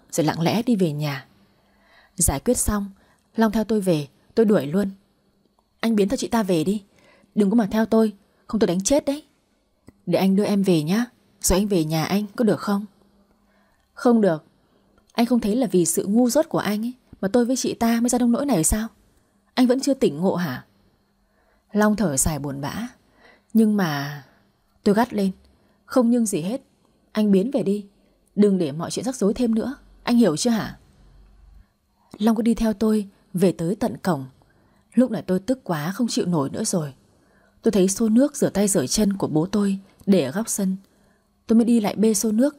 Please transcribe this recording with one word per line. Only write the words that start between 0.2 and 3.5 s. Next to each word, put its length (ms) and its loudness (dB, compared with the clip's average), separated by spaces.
lặng 140 -2
lẽ 220 0
đi 140 0
về 160 0
nhà. 340 -6
Giải 240 -2
quyết 180 0
xong, 320 -4
Long 160 2